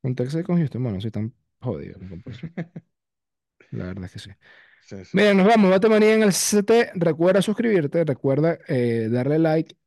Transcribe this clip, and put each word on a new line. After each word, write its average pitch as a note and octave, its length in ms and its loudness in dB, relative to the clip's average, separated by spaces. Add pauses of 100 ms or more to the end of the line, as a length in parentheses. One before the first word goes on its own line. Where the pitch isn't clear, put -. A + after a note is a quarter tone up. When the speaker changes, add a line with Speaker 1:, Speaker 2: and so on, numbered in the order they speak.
Speaker 1:
Con B2+ 140 -6
Texas C#3 260 -4
y - 20 -8
con F3 140 -2
Houston, B2+ 260 -2
bueno, G2+ 180 -6
sí, A2 60 -8
están G#2+ 260 -8 (280)
jodidos, F2+ 400 -10
mi F#2 80 -18
compadre. A#2 460 -16
Speaker 2:
<laughs> E3+ 280 -14 (880)
Speaker 1:
La G#2 140 -10
verdad F#2 200 -12
es F#2 80 -16
que G#2 60 -16
sí. G2 120 -20 (480)
Speaker 2:
Sí, - 260 -18
sí. - 140 -2
Speaker 1:
Miren, G3+ 180 4
nos F#3+ 100 4
vamos. G#3+ 240 6
Batemanía G#3+ 440 4
en A3 80 2
el G3+ 100 2
C - 240 -2
C G3+ 60 2
T. A3+ 320 2
Recuerda F3 460 2
suscribirte, F3 640 0
recuerda, D3 640 0
eh, A#2 440 0
darle C3+ 280 0
like D#3+ 480 0